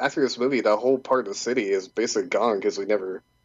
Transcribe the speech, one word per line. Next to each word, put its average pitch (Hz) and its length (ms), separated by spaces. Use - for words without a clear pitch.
after 139 200
this 127 180
movie, 127 220
the 107 160
whole 127 220
part 127 300
of 98 60
the - 40
city 117 320
is 95 160
basically 107 440
gone 104 300
'cause 98 180
we 101 60
never, 95 380